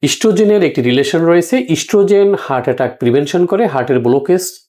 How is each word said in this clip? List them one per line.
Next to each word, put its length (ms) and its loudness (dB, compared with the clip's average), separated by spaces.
ইস্ট্রোজেনের 600 0
একটি 180 -2
রিলেশন 380 0
রয়েছে। 500 0
ইস্ট্রোজেন 680 2
হার্ট 240 -4
অ্যাটাক 360 -4
প্রিভেনশন 460 0
করে, 200 0
হার্টের 340 -2
ব্লকেজ 420 0